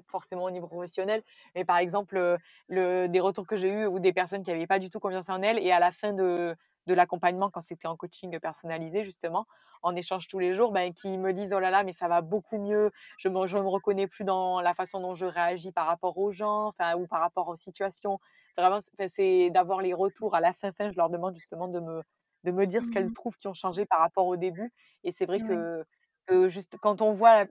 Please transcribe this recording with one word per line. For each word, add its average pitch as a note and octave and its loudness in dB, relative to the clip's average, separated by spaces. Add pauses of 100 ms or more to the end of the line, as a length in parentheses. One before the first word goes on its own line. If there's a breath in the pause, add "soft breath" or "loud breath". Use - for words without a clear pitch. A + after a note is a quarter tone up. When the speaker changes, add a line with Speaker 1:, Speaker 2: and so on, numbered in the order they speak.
Speaker 1:
forcément F3+ -8
au F#3 -4
niveau F3 -8
professionnel, F#3 -4 (340 soft breath)
mais F3+ -2
par F3 4
exemple, F#3+ 0
euh, F3 4 (320 soft breath)
le, F3+ 2
des F3+ 2
retours F#3+ 0
que G#3+ -4
j'ai F#3+ 2
eus G#3+ -2
ou F#3+ -2
des F3+ 4
personnes F#3 -2
qui F3+ -6
avaient E3 -4
pas G3 2
du F#3 -6
tout G#3 -10
confiance F#3 -4
en F#3 -4
elles A3 2
et F#3 2
à F3 4
la F3 6
fin G#3 -4
de, F3 0 (320)
de F3+ 2
l'accompagnement, F3+ 2
quand F3+ -10
c'était E3 -12
en E3 -6
coaching E3+ -12
personnalisé, E3 -6
justement, F3+ -6 (360 soft breath)
en F3 0
échange F3+ -6
tous F#3+ -8
les F3+ 2
jours, A3 2
ben, F3+ 0
qui F#3+ -6
me F#3+ 0
disent, « G3 -4
Oh G3 2
là F#3 2
là, G3 4
mais F#3+ -4
ça F3 -6
va F3 2
beaucoup F#3 -4
mieux, G#3 2 (260 loud breath)
je F#3+ -2
me, F#3+ 0
je F#3 -2
me G3 0
reconnais G3 0
plus - -14
dans F#3 0
la F3 2
façon F#3+ -6
dont F3+ -6
je F3 -6
réagis F3 -2
par D#3+ 0
rapport F3 -2
aux G3+ 0
gens, G#3 -2
enfin, E3+ -2
ou F3 -4
par E3+ -4
rapport E3+ 0
aux E3+ -8
situations. » G3 -6 (380 soft breath)
Vraiment, F#3 4
c'est, - -18
enfin, G3 -2
c'est F#3 4
d'avoir F#3 2
les F#3 0
retours F#3+ -2
à E3 4
la E3+ 4
fin, G3 -6
fin, G#3 -4
je F3+ -8
leur E3+ 2
demande F3 -4
justement E3+ -10
de F3 -6
me, E3 -8 (400)
de F3 0
me F#3+ 2
dire G3+ 0
ce A#3 -6
qu'elles G3+ 0
Speaker 2:
Mmh. A3+ -6
Speaker 1:
trouvent - -10
qui - -12
ont G3 -8
changé F#3 -4
par E3+ 2
rapport E3+ 4
au F3+ 0
début. F#3 -6 (300 soft breath)
Et F3+ -4
c'est F#4 -2
vrai F#4 -2
Speaker 2:
Ouais. A3 -6
Speaker 1:
que, E3 -4 (420)
que F#3 6
juste F#3+ -8
quand G#3 0
on G#3+ 4
voit, G#3 8